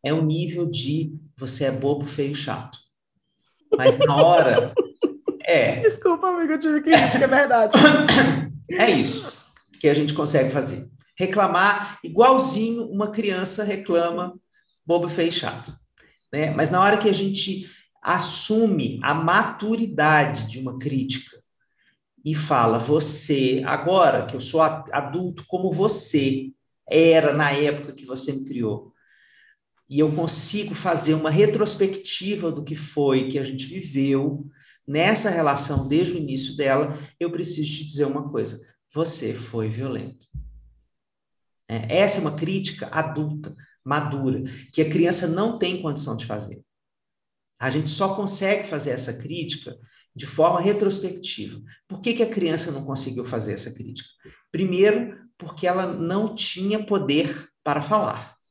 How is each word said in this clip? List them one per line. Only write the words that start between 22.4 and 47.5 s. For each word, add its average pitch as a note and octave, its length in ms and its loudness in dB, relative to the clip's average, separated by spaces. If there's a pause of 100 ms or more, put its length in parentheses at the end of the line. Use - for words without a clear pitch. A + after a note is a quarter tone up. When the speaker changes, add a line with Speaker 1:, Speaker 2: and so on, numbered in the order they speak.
Speaker 1:
"Você, C3+ 880 2
agora D3 640 2
que C3+ 100 -8
eu - 20 -6
sou D#3+ 220 0
a-, - 320 0
adulto D#3 520 -4
como F#3 280 -4
você C#3 800 0 (380)
era D#3+ 440 6
na D3 180 2
época C#3+ 400 0
que - 140 -20
você C3 260 -6
me C3+ 140 -6
criou, A2+ 480 -6 (960)
e C#3 100 0
eu D3+ 140 4
consigo G3 600 -2
fazer D#3 420 0
uma D3+ 140 -2
retrospectiva F#3+ 1200 0
do C#3+ 140 -8
que D#3 120 -8
foi C3 520 0
que C3+ 100 -6
a C#3 60 -2
gente C3 220 -8
viveu C#3 840 -2 (400)
nessa F#3 420 2
relação D3 560 0
desde D#3 300 0
o - 20 -6
início C3+ 380 -6
dela, C#3+ 420 0 (220)
eu E3+ 100 -4
preciso D#3 380 -4 (100)
te D3+ 80 -10
dizer C#3+ 200 -2
uma C#3 240 -6
coisa: A2 280 -6 (360)
Você D#3 400 -4
foi A2 360 -6
violento." B2 560 -8 (1400)
É, A2+ 300 -2
essa G3+ 180 4
é F#3+ 40 -2
uma D3+ 140 -4
crítica F3+ 520 -6
adulta, D3+ 680 -6 (300)
madura, C#3 580 -2 (300)
que E3 80 0
a - 80 2
criança E3+ 380 0
não G3+ 320 -2
tem F3+ 220 -4
condição C3+ 360 -6
de - 80 -10
fazer. G#2 380 -10 (960)